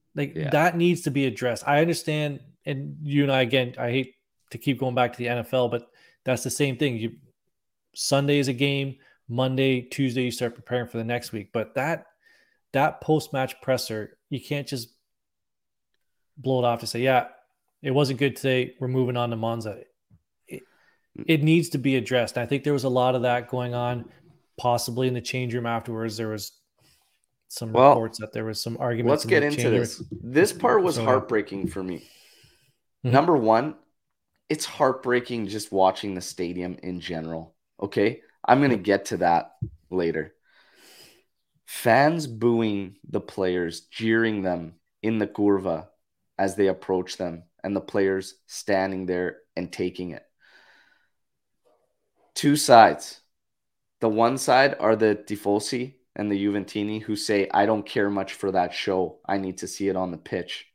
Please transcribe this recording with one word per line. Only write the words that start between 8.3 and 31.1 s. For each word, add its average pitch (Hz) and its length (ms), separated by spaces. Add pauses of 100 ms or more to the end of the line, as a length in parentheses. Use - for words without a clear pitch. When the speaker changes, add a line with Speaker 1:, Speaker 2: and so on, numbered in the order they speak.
Speaker 1:
is 131 100
a 131 40
game. 139 440 (320)
Monday, 131 520
Tuesday, 127 420
you 123 80
start 117 240
preparing 123 340
for - 80
the 113 80
next 120 260
week. 104 220
But 110 220
that, 156 320 (640)
that 143 260
post-match 143 640
presser, 113 560 (120)
you 135 120
can't 143 260
just 120 220 (1500)
blow 131 240
it 123 60
off 117 160
to 117 60
say, 117 140
"Yeah, 127 260 (540)
it 139 100
wasn't 131 280
good 139 160
today. 127 440
We're 127 100
moving 127 260
on 120 140
to 117 80
Monza." 110 460 (640)
It, - 160 (540)
Speaker 2:
Mm. - 100
Speaker 1:
it 156 160
needs 160 260
to - 80
be 131 180
addressed. 123 420
I 120 80
think 139 180
there 147 100
was 131 120
a 135 40
lot 127 260
of 123 80
that 123 260
going 123 240
on, 120 360 (480)
possibly 120 500
in 123 60
the 120 80
change 123 320
room 120 120
afterwards. 113 520
There 110 120
was 107 240 (960)
some 113 240
Speaker 2:
Well, 127 160
Speaker 1:
reports 113 300
that 107 140
there 110 120
was 110 160
some 117 180
arguments 120 320
Speaker 2:
let's 151 140
Speaker 1:
in - 40
Speaker 2:
get 175 120
Speaker 1:
the 143 60
Speaker 2:
into 147 100
Speaker 1:
change 123 140
room. 113 80
Speaker 2:
this. 117 240 (180)
This 151 320
part 233 300
was 170 120
Speaker 1:
So, 113 80
Speaker 2:
heartbreaking 110 640